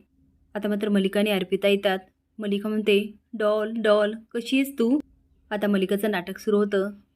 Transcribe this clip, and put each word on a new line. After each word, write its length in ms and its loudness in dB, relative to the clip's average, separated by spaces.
आता 140 -4
मात्र 200 -2
मल्लिका 320 2
आणि 100 2
अर्पिता 380 0
येतात. 300 2
मल्लिका 300 -4
म्हणते, 460 0
"डॉल, 380 0
डॉल, 360 2
कशी 220 -2
आहेस 220 0
तू?" 200 2
आता 160 -2
मल्लिकाचं 440 0
नाटक 280 -6
सुरू 180 0
होतं, 340 0